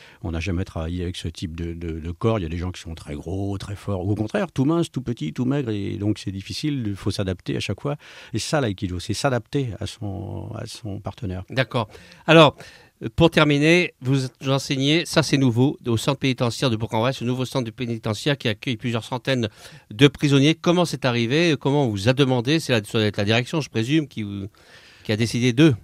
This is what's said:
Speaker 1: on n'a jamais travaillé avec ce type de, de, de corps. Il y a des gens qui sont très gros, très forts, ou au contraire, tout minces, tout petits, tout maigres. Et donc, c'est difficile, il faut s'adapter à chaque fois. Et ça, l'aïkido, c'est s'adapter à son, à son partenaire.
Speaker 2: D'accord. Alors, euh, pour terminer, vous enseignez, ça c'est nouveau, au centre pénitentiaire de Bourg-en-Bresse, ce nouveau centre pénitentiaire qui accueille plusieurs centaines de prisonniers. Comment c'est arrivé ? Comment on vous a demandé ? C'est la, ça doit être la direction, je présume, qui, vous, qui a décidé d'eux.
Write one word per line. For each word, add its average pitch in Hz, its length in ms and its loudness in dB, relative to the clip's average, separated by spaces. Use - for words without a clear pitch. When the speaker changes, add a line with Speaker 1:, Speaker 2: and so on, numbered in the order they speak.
Speaker 1:
on 87 80 -6
n'a 82 80 -4
jamais 90 260 -2
travaillé 87 380 -6
avec 90 120 -6
ce - 120 -10
type 80 280 -8
de, 85 180 -6
de, 82 260 -8
de 80 120 -8
corps. 113 280 0
Il - 20 -4
y 82 60 -4
a - 20 -6
des 87 80 -6
gens 87 140 -4
qui - 100 -12
sont 82 140 -12
très - 180 -12
gros, 98 460 -6
très 104 160 -8
forts, 95 280 -6
ou 101 100 0
au - 20 2
contraire, 131 360 -2
tout 131 140 0
minces, 165 260 2
tout 127 120 -6
petits, 123 280 -6
tout 123 140 -2
maigres. 135 240 0
Et 98 280 -4
donc, 101 200 0
c'est - 140 -8
difficile, 127 560 -4
il 101 80 -4
faut 98 160 -2
s'adapter 95 440 -4
à 117 40 -2
chaque 101 200 -6
fois. 143 180 -6
Et 113 60 -2
ça, 151 200 -2
l'aïkido, 95 400 -2
c'est 101 140 -6
s'adapter 127 560 -2
à 98 60 -6
son, 98 680 -8
à 107 120 -10
son 101 340 -10
partenaire. 98 500 -8
Speaker 2:
D'accord. 123 380 -2
Alors, 160 300 8
euh, 127 120 -6
pour 165 140 6
terminer, 156 720 4
vous 131 240 0
enseignez, 139 580 0
ça - 180 2
c'est 139 140 2
nouveau, 131 400 4
au 117 80 2
centre 135 240 -2
pénitentiaire 127 500 0
de 113 60 2
Bourg-en-Bresse, 113 440 -2
ce - 40 -6
nouveau 127 220 -2
centre 120 260 -4
pénitentiaire 117 640 -4
qui 123 120 -2
accueille 113 260 -4
plusieurs 117 300 -4
centaines 127 420 -2
de 117 180 6
prisonniers. 143 460 4
Comment 175 280 2
c'est 143 220 -4
arrivé ? 131 520 2
Comment 143 280 2
on 117 40 0
vous 101 200 0
a 131 40 4
demandé ? 131 460 2
C'est - 140 -2
la, 107 100 2
ça - 140 -4
doit 107 100 4
être 101 100 -2
la 104 60 0
direction, 120 380 0
je - 80 -8
présume, 131 400 0
qui, 110 140 -8
vous, 101 240 -6
qui 110 80 0
a - 20 2
décidé 117 380 2
d'eux. 143 200 8